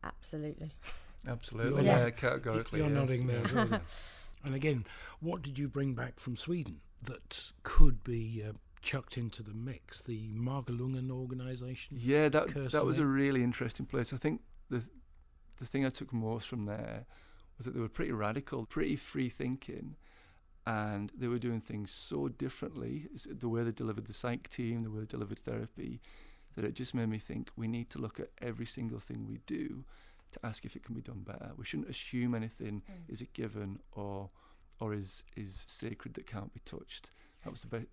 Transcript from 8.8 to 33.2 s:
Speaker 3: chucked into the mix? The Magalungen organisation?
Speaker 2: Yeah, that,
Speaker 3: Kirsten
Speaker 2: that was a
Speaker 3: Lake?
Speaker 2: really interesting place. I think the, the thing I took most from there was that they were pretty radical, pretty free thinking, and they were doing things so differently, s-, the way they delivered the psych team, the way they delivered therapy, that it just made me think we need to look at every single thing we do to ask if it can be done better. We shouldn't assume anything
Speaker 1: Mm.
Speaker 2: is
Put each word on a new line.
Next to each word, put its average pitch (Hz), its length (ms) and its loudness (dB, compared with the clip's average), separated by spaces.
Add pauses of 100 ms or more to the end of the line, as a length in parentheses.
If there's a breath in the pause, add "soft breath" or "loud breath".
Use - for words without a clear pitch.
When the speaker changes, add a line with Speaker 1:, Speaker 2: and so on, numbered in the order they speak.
Speaker 3:
chucked - 360 -4
into 117 280 -4
the 104 100 -12
mix? 117 460 -10
The 110 320 -6
Magalungen 127 800 -2
organisation? 127 880 -6
Speaker 2:
Yeah, 143 300 8
that, 151 180 6
Speaker 3:
Kirsten 139 320 0
Speaker 2:
that 139 40 4
was - 140 4
a 156 40 6
Speaker 3:
Lake? 139 80 6
Speaker 2:
really 135 340 6
interesting 120 420 0
place. 127 260 0
I 135 40 -2
think 156 240 0 (280)
the, 123 140 0 (760)
the 127 60 -10
thing 139 220 0
I 131 40 0
took 131 220 -8
most 110 360 -2
from 113 160 -4
there 110 420 -6 (500 loud breath)
was 120 100 -10
that - 80 -8
they 120 60 -4
were 113 80 -2
pretty 160 220 -4
radical, 113 560 -4
pretty 156 300 0
free 131 320 -2
thinking, 131 640 -6 (720 loud breath)
and 107 500 -2
they 127 120 -4
were 120 120 0
doing 117 200 -2
things 104 300 -8
so 143 380 -4
differently, 135 840 -6
s-, - 160 -12
the 123 180 -6
way 117 160 0
they 117 80 -2
delivered 110 340 -6
the 107 60 -12
psych - 360 -6
team, 117 360 -4
the 110 60 -6
way 107 100 -6
they 110 60 -8
delivered 110 320 -8
therapy, 120 640 -8 (540 loud breath)
that - 100 -4
it - 100 -2
just 127 200 -6
made 117 140 0
me 110 100 -2
think - 380 -8
we 113 100 -4
need 117 240 -4
to 143 80 -12
look 120 220 -6
at - 80 -6 (120)
every 113 260 -6
single 113 340 -6
thing 110 260 -8
we 110 200 -8
do - 380 -6 (460 loud breath)
to - 160 -16
ask 110 180 -8
if - 120 -12
it - 80 -16
can 120 100 -8
be 120 60 -8
done 120 260 -10
better. - 300 -12
We - 80 -12
shouldn't - 260 -6
assume 123 440 -2
anything 110 560 -6
Speaker 1:
Mm. 165 220 -14
Speaker 2:
is 113 80 -10